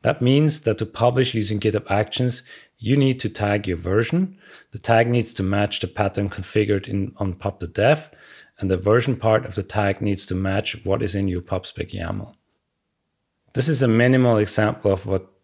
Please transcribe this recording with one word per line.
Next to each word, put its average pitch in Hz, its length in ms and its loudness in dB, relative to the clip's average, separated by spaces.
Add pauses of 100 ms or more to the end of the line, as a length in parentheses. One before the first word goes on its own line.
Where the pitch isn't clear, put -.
That 123 220 0
means 147 380 2
that 107 180 0
to 107 80 -4
publish 123 480 0
using 104 240 -2
GitHub 104 300 -2
Actions, 113 520 0 (380)
you 120 180 0
need 131 220 2
to 110 100 -4
tag 104 380 -2
your 87 100 -2
version. 117 580 0 (360)
The 104 80 -14
tag 117 280 4
needs 120 280 0
to 104 80 -2
match 101 360 0
the 92 80 -4
pattern 101 420 -2
configured 101 580 -2
in, 98 300 -4
on 95 180 -4
pub - 240 -8
dot 82 140 -10
dev, 143 360 2 (480)
and 95 140 -2
the 92 60 2
version 110 380 2
part 110 300 0
of - 80 -12
the 98 100 -4
tag 101 380 -2
needs 101 240 -2
to 92 100 -6
match 95 480 -4
what 104 200 -2
is 101 100 -2
in 98 140 -2
your 87 140 -4
pub 92 260 -6
spec - 220 -8
yaml. 95 440 -8 (1200)
This 127 160 2
is 131 140 2
a 127 40 4
minimal 120 500 4
example 107 540 0
of 95 140 -2
what 95 260 -4 (120)